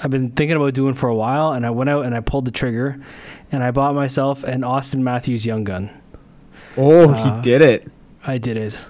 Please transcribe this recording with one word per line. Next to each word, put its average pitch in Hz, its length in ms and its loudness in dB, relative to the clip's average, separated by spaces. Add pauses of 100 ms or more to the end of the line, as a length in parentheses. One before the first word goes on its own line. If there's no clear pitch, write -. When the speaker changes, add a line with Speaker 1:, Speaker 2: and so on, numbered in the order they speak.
Speaker 1:
I've 143 80 -4
been 131 220 -2
thinking 151 260 0
about 143 160 0
doing 135 220 0
for 131 140 -2
a 117 40 0
while, 135 380 0
and 127 120 -4
I 117 60 -2
went 127 220 -2
out 143 140 0
and 120 100 -4
I 117 60 -4
pulled 131 240 -4
the 120 60 -6
trigger, 131 480 -4 (520)
and 135 120 -2
I 123 60 0
bought 139 240 0
myself 139 500 -2
an 127 200 -4
Austin 131 400 -4
Matthews 123 420 -4
Young 110 180 -4
Gun. 98 280 -6 (840)
Speaker 2:
Oh, 151 360 8
Speaker 1:
Uh, 123 240 0
Speaker 2:
he 113 80 -8
did 123 180 4
it. 135 300 4 (340)
Speaker 1:
I 131 140 -4
did 113 180 -4
it. 107 320 -10